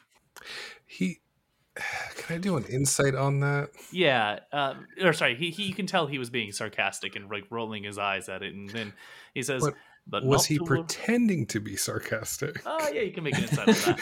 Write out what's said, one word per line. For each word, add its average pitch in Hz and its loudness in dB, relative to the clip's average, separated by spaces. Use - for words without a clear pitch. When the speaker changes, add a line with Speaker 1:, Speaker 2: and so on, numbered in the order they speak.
Speaker 1:
He, - -2
<sighs> - -6
can - -6
I 170 -2
do 185 2
an 110 0
insight 135 2
on 139 4
that? 143 2
Speaker 2:
Yeah, 127 4
uh, 139 0
or 175 8
sorry, 143 4
he, 170 -2
he, 165 -6
you 190 -2
can 190 -4
tell 170 2
he 143 -4
was 120 -4
being 113 -2
sarcastic 101 -2
and, 101 -10
like, 101 -6
rolling 110 -4
his 101 -8
eyes 98 0
at 95 -8
it, 95 -6
and 98 -10
then 107 -8
he 135 -4
says, 131 -2
Speaker 1:
But 143 2
Speaker 2:
"But - -2
Speaker 1:
was 135 4
Speaker 2:
not - 0
Speaker 1:
he 151 2
Speaker 2:
to 175 -2
wor-" 156 2
Speaker 1:
pretending 208 2
to 110 -2
be 104 -8
sarcastic? - -4
Speaker 2:
Oh, 311 -2
yeah, 269 -2
you 190 -2
can 170 -8
make 143 0
an 180 2
insight - 0
on 220 10
that. - 2